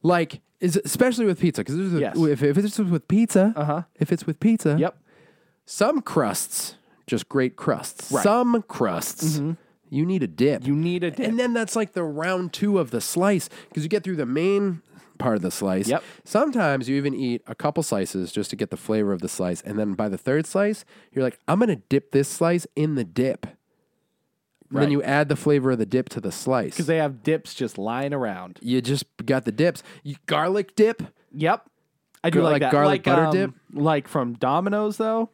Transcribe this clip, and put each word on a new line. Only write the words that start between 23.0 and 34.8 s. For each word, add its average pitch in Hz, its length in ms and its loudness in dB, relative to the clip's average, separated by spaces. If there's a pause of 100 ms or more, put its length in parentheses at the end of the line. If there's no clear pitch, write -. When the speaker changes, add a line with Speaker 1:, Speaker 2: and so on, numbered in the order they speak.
Speaker 1:
dip." 123 400 -2 (1300)
And 139 80 -2
then 143 80 6
Speaker 2:
Right. 147 40 2
Speaker 1:
you 143 120 2
add 143 260 2
the 147 80 2
flavor 139 340 2
of 123 60 0
the 110 80 0
dip 123 240 0
to - 100 -8
the 95 140 -6
slice. 127 420 -2
Speaker 2:
'Cause 156 120 -4
they 160 100 2
have 139 260 -2
dips 156 300 -2
just - 240 -6
lying 123 380 -4
around. 92 460 -6
Speaker 1:
You 123 200 0
just 135 240 -2 (180)
got 131 220 0
the 113 60 -2
dips. 151 320 0 (200)
You, 143 120 -12 (100)
garlic 175 500 -2
dip. 220 280 4 (300)
Speaker 2:
Yep. 165 360 -2 (540)
I 165 80 2
do 170 80 4
Speaker 1:
Gar-, 165 40 4
Speaker 2:
like 160 100 4
Speaker 1:
like 143 100 2
Speaker 2:
that. 135 80 2
Speaker 1:
garlic 147 180 6
Speaker 2:
Like, - 140 2
Speaker 1:
butter 165 240 4
Speaker 2:
um, 156 40 2
Speaker 1:
dip? 170 200 0 (220)
Speaker 2:
like 147 360 2
from 123 240 -2
Domino's, 196 640 0